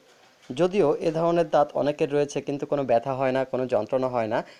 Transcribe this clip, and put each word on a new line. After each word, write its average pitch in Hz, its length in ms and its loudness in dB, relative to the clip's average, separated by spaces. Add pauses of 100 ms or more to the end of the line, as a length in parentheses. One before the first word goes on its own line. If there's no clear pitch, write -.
(540)
যদিও 170 400 2
এ 170 160 -2
ধরনের 170 400 0
দাঁত 147 240 4
অনেকের 143 380 -2
রয়েছে, 147 280 0
কিন্তু 143 260 -6
কোনো 143 180 -2
ব্যথা 120 300 0
হয় 131 180 0
না, 131 120 2
কোনো 127 220 -4
যন্ত্রণা 123 420 0
হয় 120 180 0
না, 127 180 0 (160)